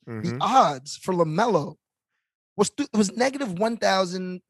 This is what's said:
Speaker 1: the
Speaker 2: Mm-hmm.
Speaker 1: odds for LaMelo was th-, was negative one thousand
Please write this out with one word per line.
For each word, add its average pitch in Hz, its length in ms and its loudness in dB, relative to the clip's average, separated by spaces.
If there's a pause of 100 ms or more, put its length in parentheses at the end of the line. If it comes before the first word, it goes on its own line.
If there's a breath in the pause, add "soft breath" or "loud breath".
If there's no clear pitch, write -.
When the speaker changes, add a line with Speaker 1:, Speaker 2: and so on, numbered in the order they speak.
Speaker 1:
the 127 60 -12
Speaker 2:
Mm-hmm. 113 280 -6
Speaker 1:
odds 185 560 2
for - 160 -6
LaMelo 170 640 0 (800)
was 202 140 2
th-, - 240 -6
was 214 200 2
negative 254 440 -2
one 226 180 0
thousand 185 720 0